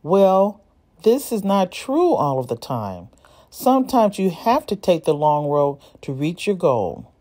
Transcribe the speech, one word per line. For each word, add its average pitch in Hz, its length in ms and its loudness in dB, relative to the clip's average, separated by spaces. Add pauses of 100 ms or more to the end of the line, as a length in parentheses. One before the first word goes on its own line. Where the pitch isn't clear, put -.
Well, 190 600 2 (380)
this 247 280 2
is 202 140 -4
not 196 260 0
true 320 440 0
all 135 240 0
of 123 100 -6
the 120 80 -4
time. 101 540 -8 (400)
Sometimes 254 680 2
you 190 120 0
have 240 380 0
to 208 60 -4
take 180 300 0
the 156 80 2
long 147 360 0
road 143 320 0 (200)
to 139 140 -8
reach 151 320 -6
your 202 100 -2
goal. 120 640 -2